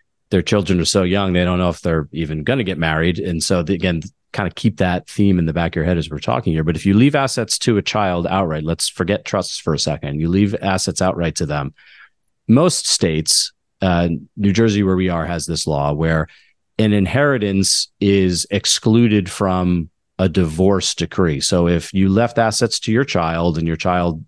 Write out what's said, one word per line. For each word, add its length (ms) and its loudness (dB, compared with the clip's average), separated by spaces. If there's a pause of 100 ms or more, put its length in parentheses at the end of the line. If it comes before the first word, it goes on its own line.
(320)
their 100 4
children 380 0
are 60 0
so 180 2
young, 300 0
they 100 2
don't 160 0
know 100 2
if 120 -6
they're 300 -2
even 320 -6
gonna 200 0
get 160 -4
married. 400 0
And 240 -4
so, 180 0
the, 140 -2
again, 260 -2 (320)
kind 140 -2
of 80 -10
keep 220 -2
that 300 -2
theme 300 2
in 80 2
the 80 -2
back 200 -2
of 20 -14
your 100 -2
head 140 0
as 100 -6
we're 80 -8
talking 360 -2
here. 100 0
But 120 0
if 120 -6
you 80 4
leave 180 4
assets 460 -2
to 180 0
a 60 0
child 420 -2
outright, 380 -2
let's 260 -4
forget 360 -2
trusts 340 -4
for 160 -2
a 40 -2
second. 400 -4
You 100 0
leave 260 2
assets 480 -2
outright 320 -2
to 100 -4
them. 300 -6 (720)
Most 400 4
states, 640 0 (300)
uh, 280 2 (280)
New 160 2
Jersey, 300 2
where 120 2
we 140 0
are, 160 -2
has 200 -4
this 220 -4
law 260 0
where 340 0 (500)
an 160 2
inheritance 1040 0
is 520 2
excluded 800 2
from 600 0 (280)
a 120 2
divorce 680 2
decree. 460 -2
So 260 2
if 260 0
you 160 2
left 280 2
assets 440 0
to 100 -4
your 120 2
child 540 0
and 100 -2
your 80 -2
child 520 -2